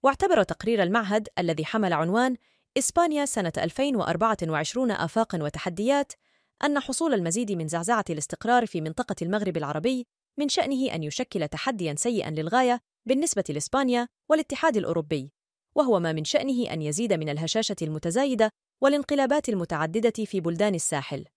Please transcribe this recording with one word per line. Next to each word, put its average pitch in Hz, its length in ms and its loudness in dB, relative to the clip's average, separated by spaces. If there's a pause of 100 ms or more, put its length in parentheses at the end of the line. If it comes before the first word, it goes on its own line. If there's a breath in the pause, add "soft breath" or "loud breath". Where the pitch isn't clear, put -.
واعتبر 311 400 4
تقرير 202 400 0
المعهد 208 460 2 (100)
الذي 165 260 0
حمل 202 280 0
عنوان 208 440 2 (420)
إسبانيا 302 460 2
سنة 190 340 -2
ألفين 262 380 0
وأربعة 196 400 0 (120)
وعشرون 220 420 0
آفاقا 185 520 0
وتحديات 196 720 0 (520)
أن 285 160 2
حصول 277 340 0
المزيد 202 380 0
من 165 160 -2
زعزعة 175 420 0
الاستقرار 220 560 0
في 180 140 -4
منطقة 160 420 -4
المغرب 190 340 -2
العربي 160 500 -2 (320)
من 285 100 0
شأنه 262 460 0
أن 165 80 -4
يشكل 151 460 -4
تحديا 180 460 -2
سيئا 220 360 -2
للغاية 240 500 2 (260)
بالنسبة 277 420 0
لإسبانيا 240 600 0 (200)
والاتحاد 311 480 2
الأوروبي، 151 560 -2 (420)
وهو 247 260 4
ما 165 120 0
من 156 120 -2
شأنه 262 480 0
أن 160 100 -4
يزيد 175 300 0
من 156 160 0
الهشاشة 165 540 -2
المتزايدة 214 680 0 (300)
والانقلابات 285 680 2
المتعددة 196 760 0
في 196 160 -2
بلدان 170 340 0
الساحل. 147 500 -4 (120)